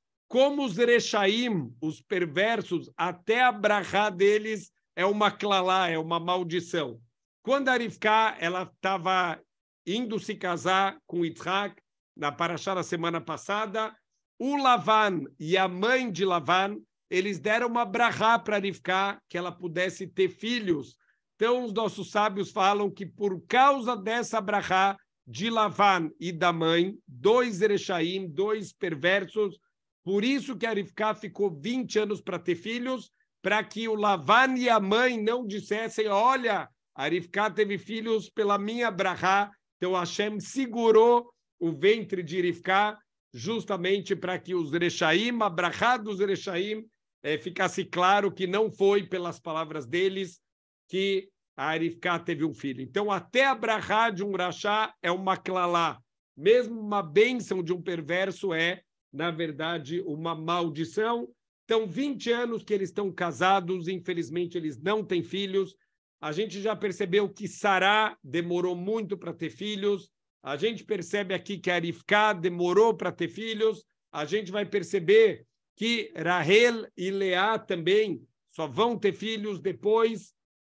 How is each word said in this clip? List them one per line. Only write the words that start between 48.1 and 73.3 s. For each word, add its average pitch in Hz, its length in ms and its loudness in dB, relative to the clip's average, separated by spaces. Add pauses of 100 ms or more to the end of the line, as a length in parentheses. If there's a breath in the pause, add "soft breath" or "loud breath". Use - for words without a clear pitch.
que 185 140 -4
não 202 240 0
foi 202 360 2
pelas 175 320 -6
palavras 156 480 -6
deles 185 540 -2 (480)
que 190 400 0 (280)
a 143 160 -2
Rivka 165 480 -2
teve 160 240 -4
um 151 100 -4
filho. 131 260 -8
Então, 196 300 -2
até 202 360 0
a 269 80 2
brachá 220 560 0
de 185 120 -6
um 202 140 -4
rachá 208 680 -2
é 175 80 0
uma 190 260 0
klalá. 175 640 0 (380)
Mesmo 226 420 2
uma 208 240 -2
bênção 190 600 2
de 165 100 -2
um 180 100 -4
perverso 180 720 -4
é, 170 300 -2 (300)
na 160 200 -4
verdade, 160 720 -6
uma 160 320 -6
maldição. 170 920 -4 (360)
Então, 220 240 0
vinte 233 420 -4
anos 233 320 -2
que - 100 -8
eles 196 180 -2
estão 202 200 -4
casados, 180 800 0
infelizmente, 175 680 -4
eles 151 240 -8
não 208 240 0
têm 170 200 -2
filhos. 190 500 -2 (460)
A 151 100 -6
gente 196 320 -4
já 208 140 -2
percebeu 196 520 0
que 202 200 -10
Sará 202 720 2
demorou 175 540 -2
muito 202 420 -4
pra 170 140 -10
ter 165 180 -8
filhos. 202 600 -4 (300)
A 135 160 -6
gente 196 280 -2
percebe 196 500 -4
aqui 180 240 -6
que 180 140 -2
a 175 80 0
Rivka 208 520 2
demorou 180 600 4
pra 180 160 -4
ter 170 160 -4
filhos. 214 580 -2 (280)